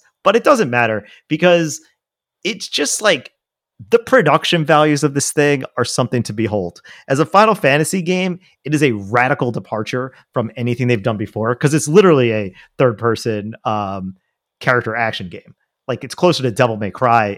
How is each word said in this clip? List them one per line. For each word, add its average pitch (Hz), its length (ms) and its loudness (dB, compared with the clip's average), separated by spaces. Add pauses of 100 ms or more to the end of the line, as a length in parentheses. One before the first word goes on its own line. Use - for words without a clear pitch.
(220)
but 202 140 2
it 233 80 0
doesn't 233 240 2
matter 113 380 0 (220)
because 165 520 2 (640)
it's 214 240 -8
just, - 320 -4
like, 190 320 0 (580)
the 233 80 6
production 170 640 2
values 151 380 4
of 143 120 0
this 139 180 -4
thing 143 320 0 (120)
are 120 80 -2
something 123 380 -2
to 113 100 -8
behold. 104 500 -4 (260)
As 135 100 0
a 156 80 2
Final 214 300 4
Fantasy 151 440 0
game, 180 380 -2 (260)
it 151 100 -2
is 147 80 2
a 135 100 2
radical 120 580 0
departure 117 640 -8 (200)
from 113 240 -4
anything 120 300 -2
they've 120 160 0
done 113 140 -2
before, 107 400 -4
'cause 147 180 2
it's 147 140 -2
literally 151 440 4
a 104 220 -6 (240)
third 123 180 2
person, 110 680 -4
um, 98 520 -6 (440)
character 120 340 0
action 110 340 -6
game. - 280 -20 (320)
Like, 120 160 -8
it's 120 100 -14
closer 165 300 0
to 123 80 -2
Devil 117 240 0
May 104 160 -6
Cry 117 460 0